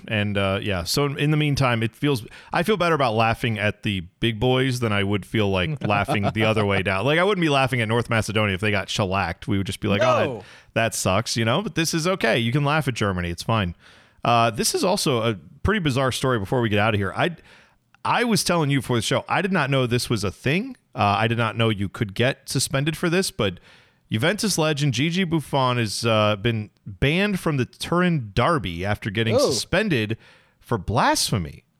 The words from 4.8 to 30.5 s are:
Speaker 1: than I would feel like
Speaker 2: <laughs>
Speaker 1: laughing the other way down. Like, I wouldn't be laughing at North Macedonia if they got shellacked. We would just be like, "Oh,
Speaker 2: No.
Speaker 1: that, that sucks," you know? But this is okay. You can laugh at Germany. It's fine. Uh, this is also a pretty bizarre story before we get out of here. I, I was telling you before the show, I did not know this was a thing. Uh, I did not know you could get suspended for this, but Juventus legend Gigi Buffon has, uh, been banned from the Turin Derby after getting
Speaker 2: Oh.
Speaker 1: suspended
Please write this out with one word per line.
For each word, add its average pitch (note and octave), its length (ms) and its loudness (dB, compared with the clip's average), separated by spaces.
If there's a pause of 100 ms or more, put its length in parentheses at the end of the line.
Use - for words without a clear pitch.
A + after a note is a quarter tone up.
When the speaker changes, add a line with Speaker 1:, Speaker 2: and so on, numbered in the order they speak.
Speaker 1:
than A2 100 0
I G2+ 140 2
would G2+ 200 -2
feel G#2+ 240 0
like G2 340 -2
Speaker 2:
<laughs> A2 40 -2
Speaker 1:
laughing G#2 460 0
the A2 100 0
other G#2+ 220 2
way G2 180 0
down. G2 220 -2
Like, D3+ 120 2
I F3 60 2
wouldn't G3 180 0
be D#3+ 60 2
laughing C3+ 320 2
at A2 80 0
North A2+ 220 0
Macedonia G#2+ 460 0
if F2+ 40 -6
they G#2+ 120 0
got G2+ 180 -2
shellacked. F#2 580 -2
We G2 100 0
would G2 100 -2
just - 120 -8
be G#2+ 80 -4
like, G2+ 140 2
"Oh, - 40 2 (200)
Speaker 2:
No. C3 140 -6
Speaker 1:
that, F2+ 40 -16 (300)
that A2+ 220 0
sucks," G2+ 420 0
you A2+ 80 0
know? C3 160 2
But G3+ 140 -8
this D#3+ 180 0
is D#3+ 120 -2
okay. F#3+ 340 0
You A#2 120 0
can C#3+ 140 0
laugh D3+ 240 0
at A#2+ 40 -4
Germany. F#2 360 -2
It's E2+ 120 -6
fine. G#2 320 0 (520)
Uh, A#2 240 4
this D#3 260 -2
is E4+ 80 0
also E3 380 0
a A2 180 -2 (240)
pretty G#3 160 0
bizarre C3+ 320 0
story B2+ 260 0
before B2 220 -2
we A#2 80 0
get G2+ 120 2
out A2 140 2
of G#2 60 0
here. F#2 160 -2
I, D#3 220 -2 (680)
I F3 220 0
was A3+ 180 2
telling E3 260 0
you C#3 120 2
before B2 160 0
the A2 40 0
show, A#2+ 280 -2
I D3 120 0
did F#3+ 120 -2
not C#3+ 160 0
know C3 180 2
this A#2+ 220 -2
was G#2 160 0
a F#2 60 -2
thing. G#3 440 -2 (180)
Uh, G2+ 260 2
I A2+ 80 2
did A2+ 100 0
not A2 180 -2
know A2+ 140 2
you G2+ 180 -2
could G2 280 -6
get B2 340 -2
suspended D3 480 -2
for F3 120 -2
this, F#3+ 220 0
but F#2+ 300 -2 (500)
Juventus F3 460 0
legend D3+ 360 0
Gigi E3 300 0
Buffon C#3 540 0
has, A2+ 280 -2
uh, G#2+ 300 4
been G#2+ 340 -2 (160)
banned E3+ 540 0
from D3+ 180 -2
the A#2+ 80 2
Turin E3+ 680 0
Derby G#2+ 500 0
after G#2 240 -2
getting A2+ 260 0
Speaker 2:
Oh. C4+ 40 4 (120)
Speaker 1:
suspended C3 680 0 (420)